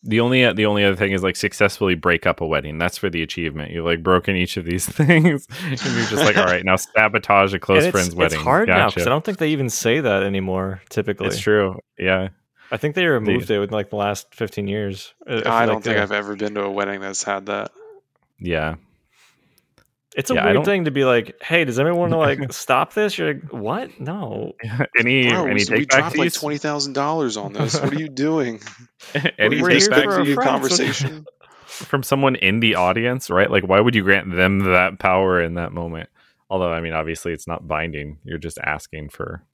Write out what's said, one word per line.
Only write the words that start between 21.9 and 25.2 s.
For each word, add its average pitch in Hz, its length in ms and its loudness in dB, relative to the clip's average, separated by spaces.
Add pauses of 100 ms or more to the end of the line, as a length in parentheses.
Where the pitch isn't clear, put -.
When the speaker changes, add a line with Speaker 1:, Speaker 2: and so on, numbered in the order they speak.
Speaker 2:
wanna, 165 80 0
Speaker 1:
<laughs> 139 220 2
Speaker 2:
like, 135 140 -6
stop 135 400 -2
this?" 214 240 -2
You're 156 160 -2
like, 139 200 -12
"What? 127 460 -8
No." 131 540 -8 (220)
Speaker 1:
<laughs> 120 220 -2
Any, 123 320 2